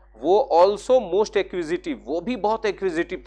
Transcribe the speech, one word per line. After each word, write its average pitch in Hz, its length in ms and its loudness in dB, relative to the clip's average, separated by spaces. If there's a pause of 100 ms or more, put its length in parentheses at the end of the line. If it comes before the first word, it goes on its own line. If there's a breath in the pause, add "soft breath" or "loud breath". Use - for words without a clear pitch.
(180 soft breath)
वो 165 360 2
also 202 460 4 (140)
most 208 240 0
acquisitive, 175 640 -4
वो 151 180 -4
भी 233 140 -6
बहुत 214 300 -2
एक्विजिटिव 175 600 -4